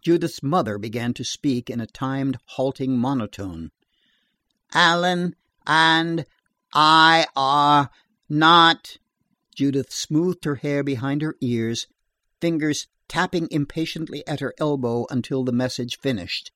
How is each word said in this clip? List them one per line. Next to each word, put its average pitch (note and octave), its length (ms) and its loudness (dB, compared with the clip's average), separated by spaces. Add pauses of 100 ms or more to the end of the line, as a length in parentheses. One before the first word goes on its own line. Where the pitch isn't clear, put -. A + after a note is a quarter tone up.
Judith's E3 420 0
mother C3+ 360 -2
began A#2 340 -6
to B2 100 -6
speak B2 460 -4
in A#2+ 100 -8
a A2+ 80 -6
timed, C3+ 600 -4
halting C3 520 -4
monotone. G2+ 720 -4 (1040)
Alan F3 640 2 (320)
and D#3+ 580 2 (480)
I D#3+ 540 6 (100)
are C#3+ 540 4 (360)
not. E3 720 4 (580)
Judith C3+ 380 -2
smoothed F3 540 -2
her D3 80 -2
hair C#3+ 280 -4
behind C#3 380 -4
her D#3 220 -6
ears, A#2 440 -2 (540)
fingers D#3 460 -2 (200)
tapping E3+ 440 -2
impatiently D#3 760 -6
at D3 140 -6
her C3+ 160 -6
elbow B2 540 -2
until C3 340 -4
the B2 80 -2
message B2 460 -4
finished. A2+ 580 -6